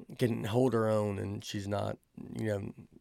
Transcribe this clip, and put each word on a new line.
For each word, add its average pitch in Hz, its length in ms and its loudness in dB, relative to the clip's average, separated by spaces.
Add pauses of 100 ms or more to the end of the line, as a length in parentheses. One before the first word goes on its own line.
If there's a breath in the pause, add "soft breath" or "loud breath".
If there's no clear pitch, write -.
(200)
can 113 240 2
hold 120 300 4
her 110 140 4
own, 104 320 2
and 101 240 -4
she's 101 240 -6
not, 104 300 -2 (420)
you 110 80 -2
know, 104 260 -2 (280)